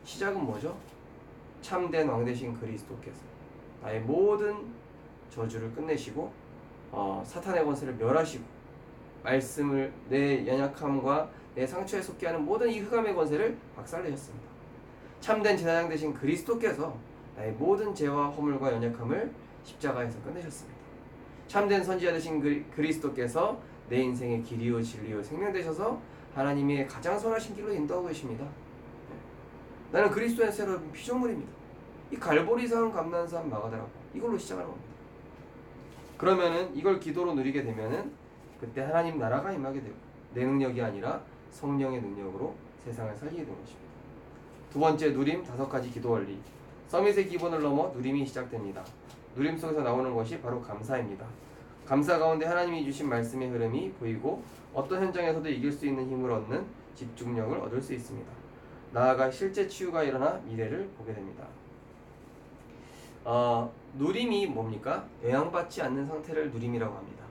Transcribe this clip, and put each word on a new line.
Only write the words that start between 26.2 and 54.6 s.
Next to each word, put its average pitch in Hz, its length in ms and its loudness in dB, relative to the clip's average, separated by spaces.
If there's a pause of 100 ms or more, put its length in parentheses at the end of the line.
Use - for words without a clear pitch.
하나님의 139 520 4
가장 180 320 0
선하신 226 360 0
길로 208 180 -2
인도하고 175 340 0
계십니다. 139 380 -4 (1500)
나는 196 180 8
그리스도의 226 420 2
새로운 185 400 -2
피조물입니다. 240 600 -2 (600)
이 - 60 -6
갈보리산, 226 760 4
감난산, 165 580 -2
마가다라 110 360 -4 (280)
이걸로 226 240 0
시작하는 - 320 -4
겁니다. - 200 -12 (1300)
그러면은 175 580 4
이걸 185 240 4
기도로 165 340 0
누리게 135 300 2
되면은 113 480 -2 (480)
그때 117 220 -6
하나님 160 380 2
나라가 - 320 0
임하게 135 300 -4
되고 104 140 -10 (380)
내 123 120 0
능력이 131 360 2
아니라 107 400 -2 (300)
성령의 135 500 0
능력으로 98 540 -4 (300)
세상을 113 300 -6
살리게 151 300 -6
되는 - 140 -10
것입니다. - 280 -16 (840)
두 143 80 -2
번째 156 320 6
누림, 143 320 2
다섯 131 260 -4
가지 127 220 -2
기도 117 200 0
원리. 98 280 0 (480)
서밋의 196 420 6
기본을 165 320 0
넘어 143 280 4
누림이 135 360 0
시작됩니다. 113 580 -6 (520)
누림 156 220 0
속에서 156 240 0
나오는 127 340 2
것이 113 260 -2
바로 120 200 -4
감사입니다. 107 640 -4 (600)
감사 147 320 6
가운데 160 280 4
하나님이 170 400 2
주신 139 240 -2
말씀의 123 400 0
흐름이 123 440 0
보이고 117 500 -2 (300)